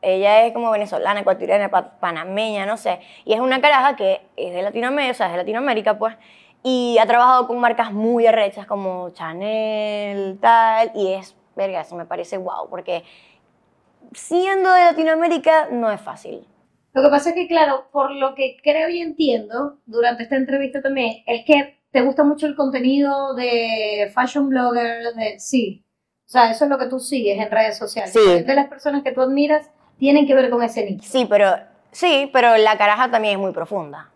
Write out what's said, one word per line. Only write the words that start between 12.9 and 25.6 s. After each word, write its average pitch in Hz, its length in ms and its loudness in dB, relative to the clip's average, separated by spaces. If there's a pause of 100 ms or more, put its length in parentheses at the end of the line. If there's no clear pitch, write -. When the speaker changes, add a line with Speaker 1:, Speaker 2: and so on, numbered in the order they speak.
Speaker 1:
siendo 370 580 0
de 359 140 8
Latinoamérica 320 880 2
no 233 200 -2
es 202 100 -6
fácil. - 460 -16 (460)
Speaker 2:
Lo 269 80 0
que 285 80 6
pasa 285 200 2
es 339 60 -2
que, 349 120 -4
claro, 294 440 0
por 277 200 0
lo 269 240 -4
que 262 280 -4
creo 320 260 0
y 349 120 -4
entiendo 277 840 -4
durante 233 380 -2
esta 254 120 -4
entrevista 269 460 -4
también, 262 440 -4
es 233 200 -4
que 285 340 2 (120)
te 262 100 2
gusta 269 220 2
mucho 294 240 0
el 294 80 -4
contenido 277 800 0
de 226 800 -2
fashion 262 360 0
blogger, 233 680 -2
de, 220 240 -6
sí. 226 460 -4 (400)